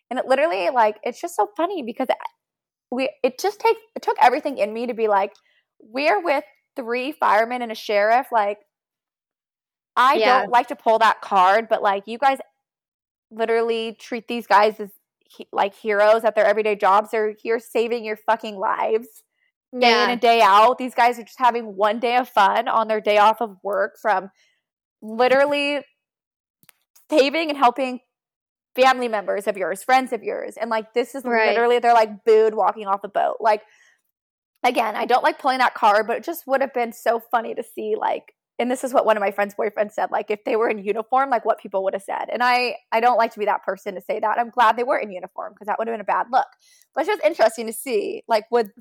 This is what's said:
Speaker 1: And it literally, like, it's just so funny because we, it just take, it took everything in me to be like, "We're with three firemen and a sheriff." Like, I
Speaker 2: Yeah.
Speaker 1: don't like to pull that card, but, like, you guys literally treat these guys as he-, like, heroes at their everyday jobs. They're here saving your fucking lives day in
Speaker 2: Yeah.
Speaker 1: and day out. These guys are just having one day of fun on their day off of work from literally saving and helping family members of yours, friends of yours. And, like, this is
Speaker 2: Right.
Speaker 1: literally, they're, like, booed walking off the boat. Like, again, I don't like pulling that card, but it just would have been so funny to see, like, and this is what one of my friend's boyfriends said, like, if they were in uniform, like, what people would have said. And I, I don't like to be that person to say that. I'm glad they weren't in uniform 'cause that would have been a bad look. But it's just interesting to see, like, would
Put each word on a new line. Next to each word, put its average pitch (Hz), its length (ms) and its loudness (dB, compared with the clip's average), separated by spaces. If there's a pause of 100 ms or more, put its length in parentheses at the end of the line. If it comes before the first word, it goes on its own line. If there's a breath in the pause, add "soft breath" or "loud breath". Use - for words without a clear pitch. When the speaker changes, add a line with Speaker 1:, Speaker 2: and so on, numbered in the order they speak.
(100)
Speaker 1:
And 254 80 -4
it - 80 -4
literally, 311 440 0
like, 220 320 2
it's - 180 -8
just 339 160 -10
so 415 200 0
funny 339 260 -4
because - 260 -6 (800)
we, 262 180 -4 (160)
it 262 160 -4
just 415 180 -4
take, 453 180 2 (200)
it - 60 -10
took 427 200 -2
everything 294 360 2
in 214 140 -2
me 233 140 -8
to 240 80 -6
be 214 140 -2
like, 202 240 0 (480)
"We're 294 420 -2
with 302 220 -2 (320)
three 247 360 -6
firemen 226 500 0
and 226 100 -8
a - 20 -10
sheriff." 226 560 0
Like, 208 280 0 (1400)
I 262 180 4
Speaker 2:
Yeah. 202 280 2
Speaker 1:
don't 202 100 -8
like 240 160 2
to 277 80 -10
pull 220 240 0
that 220 220 2
card, 208 460 2
but, 220 140 -2
like, 202 240 -2
you 226 120 -10
guys 269 200 0 (920)
literally 226 680 -2
treat - 300 -10
these 240 180 -6
guys 208 320 4
as 202 120 -14 (340)
he-, - 280 -20
like, 196 220 -2
heroes 214 500 2
at 214 120 0
their 208 100 4
everyday 208 300 0
jobs. 202 340 2
They're 214 320 -2
here 226 160 -2
saving 233 460 -4
your 214 120 -6
fucking 220 420 -4
lives 220 500 -2 (640)
day 254 60 -12
in 240 140 6
Speaker 2:
Yeah. 214 180 2
Speaker 1:
and 240 100 -4
day 233 200 4
out. 214 380 6
These 254 160 -8
guys 240 240 2
are 226 60 -14
just - 160 -20
having 233 360 0
one 214 220 0
day 240 180 -2
of 247 120 0
fun 208 400 2
on 226 200 0
their 220 120 0
day 208 180 2
off 214 220 4
of 208 240 -6
work 196 360 -2
from 196 300 -2 (720)
literally 277 800 0 (1300)
saving 311 380 0
and 285 100 -8
helping 254 420 0 (720)
family 254 340 2
members 196 380 -4
of 208 100 -2
yours, 196 260 -4
friends 262 300 0
of 208 100 -6
yours. 202 360 -8
And, 220 120 -6
like, 220 220 -6
this - 220 -4
is 269 100 -12
Speaker 2:
Right. 226 240 2
Speaker 1:
literally, 233 300 2
they're, 240 160 4
like, 220 300 0
booed 220 300 4
walking 214 320 -2
off - 140 -2
the 202 80 -12
boat. - 320 -2
Like, 220 220 2 (1000 soft breath)
again, 240 340 0
I 233 100 -4
don't 240 160 2
like 311 160 0
pulling 262 200 0
that 247 160 2
card, 214 320 4
but 220 120 -2
it 226 60 -12
just 330 220 -10
would 262 140 0
have 269 140 -4
been 233 180 -2
so 233 260 -2
funny 226 360 -4
to 247 80 -8
see, 220 340 -6
like, - 380 -4 (240)
and 247 120 -2
this 262 140 -4
is 247 100 -6
what 220 120 4
one 220 100 4
of 208 40 -4
my 196 100 0
friend's 202 240 -4
boyfriends 208 380 -4
said, 185 180 -4
like, 214 200 -6
if 214 140 -6
they 262 120 -2
were 226 120 0
in 220 100 -4
uniform, 220 520 -2
like, 226 140 -2
what 220 140 0
people 196 260 -6
would 190 100 -2
have 196 80 -10
said. - 300 -8
And 226 100 -4
I, 247 340 0 (140)
I 226 100 0
don't 240 180 4
like 226 160 0
to - 40 -14
be 208 80 -4
that 196 180 0
person 190 320 -8
to - 40 -12
say - 180 -6
that. 214 200 -2
I'm 240 120 -2
glad 226 260 2
they 240 60 -4
weren't 254 220 -2
in 214 80 -10
uniform 180 420 -12
'cause - 120 -20
that 208 120 -4
would 226 100 -4
have 233 60 -4
been 214 60 -8
a 202 40 -16
bad 185 280 -2
look. 247 140 0 (480 soft breath)
But 262 80 -4
it's - 60 -4
just 427 160 -2
interesting 240 420 0
to 202 60 -6
see, - 560 -6
like, 220 220 0
would 233 300 0